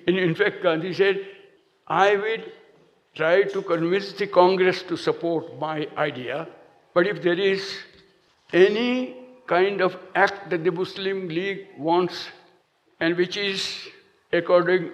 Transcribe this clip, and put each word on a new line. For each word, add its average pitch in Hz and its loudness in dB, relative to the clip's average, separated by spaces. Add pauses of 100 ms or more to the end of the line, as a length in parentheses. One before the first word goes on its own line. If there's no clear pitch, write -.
in, 180 2
in 175 2
fact, - 0
Gandhi 170 0
said, 196 2 (680)
I 196 4
will 220 -2 (720)
try 170 4
to 196 -4
convince 175 -2
the 208 -4
Congress 185 4
to 170 -6
support 160 -4
my 156 -6
idea, 143 -4 (440)
but 175 4
if 160 -6
there 170 2
is 190 0 (800)
any 240 2 (300)
kind 185 2
of 185 0 (180)
act 190 0
that 170 -4
the 175 0
Muslim 190 -6
League 190 -6 (100)
wants 170 0 (720)
and 170 0
which 180 -2
is 196 -6 (440)
according, 175 2